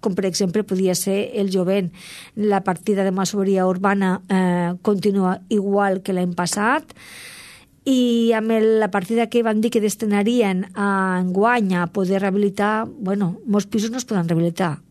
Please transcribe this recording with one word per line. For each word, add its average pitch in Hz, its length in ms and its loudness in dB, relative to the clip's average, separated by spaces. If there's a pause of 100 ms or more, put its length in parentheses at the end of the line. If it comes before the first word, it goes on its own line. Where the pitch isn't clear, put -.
com 202 120 0
per 185 120 -4
exemple 190 360 -2
podia 190 320 0
ser 196 440 -4
el 196 120 -2
jovent. 185 400 0 (440)
La 202 280 0
partida 196 400 0
de 190 80 2
masoveria 190 560 0
urbana, 190 540 0 (100)
eh, 180 420 2 (100)
continua 196 680 0
igual 202 540 0
que 190 120 -4
l'any 180 240 -2
passat, 208 560 -2 (880)
i 240 560 2
amb 220 160 0
el, 220 120 4 (120)
la 214 160 0
partida 226 320 0
que 233 160 0
van 220 180 0
dir 233 140 0
que 220 80 4
destinarien 202 880 0 (100)
a 190 400 0
enguany 196 560 2
a 175 160 0
poder 196 320 0
rehabilitar, 202 640 0
bueno, 202 560 -4
molts 208 240 0
pisos 220 240 -2
no 247 80 -6
es 247 80 -8
poden 175 240 -2
rehabilitar 170 460 0 (140)